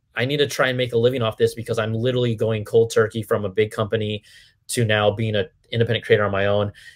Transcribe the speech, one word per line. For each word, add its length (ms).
I 100
need 120
to 100
try 220
and 100
make 140
a 60
living 240
off 140
this 180
because 240
I'm 140
literally 440
going 280
cold 280
turkey 300
from 220
a 40
big 240
company 500
to 160
now 260
being 240
an 140
independent 340
creator 180
on 60
my 160
own." 260